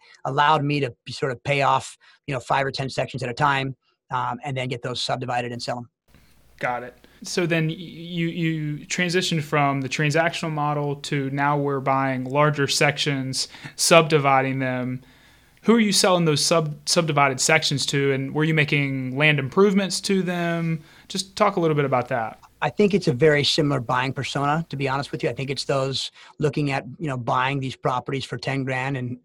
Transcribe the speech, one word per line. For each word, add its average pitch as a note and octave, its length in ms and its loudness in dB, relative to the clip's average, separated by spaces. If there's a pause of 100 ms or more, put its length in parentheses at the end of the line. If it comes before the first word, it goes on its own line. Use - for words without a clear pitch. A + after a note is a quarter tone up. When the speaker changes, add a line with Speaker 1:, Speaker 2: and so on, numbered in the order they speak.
(260)
Speaker 1:
allowed D3 380 2
me D3 160 0
to C3 120 -2 (180)
sort C3+ 220 -4
of A#2+ 120 -12
pay C#3+ 180 0
off, C3+ 340 0 (300)
you C#3+ 80 -6
know, B2+ 60 -4
five C3+ 260 -2
or C3+ 60 -4
ten C3+ 180 -6
sections B2+ 320 -6
at B2+ 80 -4
a A#2+ 40 -6
time, C3+ 420 0 (340)
um, B2 340 -4
and C#3 140 -6
then B2+ 120 -4
get B2+ 120 -8
those B2 220 -6
subdivided B2 480 -4
and B2 100 -10
sell B2 160 -6
'em. A#2+ 120 -12 (680)
Speaker 2:
Got B2 240 -4
it. B2 140 -16 (260)
So - 240 -2
then D#3+ 220 2
y-, D#3+ 80 -4
you, E3+ 520 -6
you D#3+ 600 -4
transitioned F3 560 0
from C#3 380 0
the C3 60 -4
transactional D#3+ 640 0
model D3 440 -2
to C#3+ 340 -4
now C#3+ 300 0
we're C#3+ 200 0
buying C3+ 460 0
larger C#3+ 420 2
sections, C#3 840 0 (260)
subdividing C#3 840 4
them. B2+ 460 -4 (580)
Who A3+ 140 6
are A#3 40 4
you G#3 120 4
selling F3+ 340 4
those D3 180 2
sub-, D#3+ 460 0
subdivided C#3+ 500 2
sections D3+ 480 2
to, C#3 260 2
and C3+ 200 -4
were D3+ 120 2
you D#3+ 100 2
making C#3 600 0
land D3 220 4
improvements F#3+ 640 2
to F#3+ 220 0
them? E3+ 580 -2 (260)
Just - 280 -8
talk G3+ 220 4
a - 20 0
little D#3+ 160 4
bit C#3+ 100 2
about C3 220 0
that. A2+ 320 -4 (200)
Speaker 1:
I D3 120 0
think G#3 240 4
it's - 120 2
a D3+ 60 2
very D3 300 6
similar C#3+ 360 2
buying B2+ 340 -2
persona, C#3+ 560 -2
to D3+ 60 -10
be C3+ 140 -2
honest C3+ 220 -4
with D3 100 -6
you. D#3 80 0
I B2 40 -4
think C3+ 180 -6
it's C3+ 140 -6
those C3+ 440 -2 (300)
looking D3+ 320 0
at, C#3 140 -2 (120)
you E3 100 -6
know, C3+ 80 -2
buying C3 440 0
these C3 160 -6
properties C3 500 -4
for - 100 -10
ten C3+ 280 -4
grand C3 340 -4
and, B2 280 -8